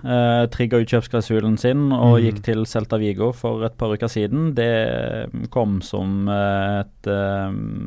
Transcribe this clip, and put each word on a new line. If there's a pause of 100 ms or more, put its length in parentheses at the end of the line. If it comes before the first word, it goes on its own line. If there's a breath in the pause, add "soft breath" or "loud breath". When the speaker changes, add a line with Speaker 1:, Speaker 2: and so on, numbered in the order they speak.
Speaker 1:
eh,
trigget
utkjøpsklausulen
sin
og
Speaker 2:
Mm.
Speaker 1:
gikk
til
Celta
Vigo
for
et
par
uker
siden.
Det
kom
som,
eh,
et,
eh, (340)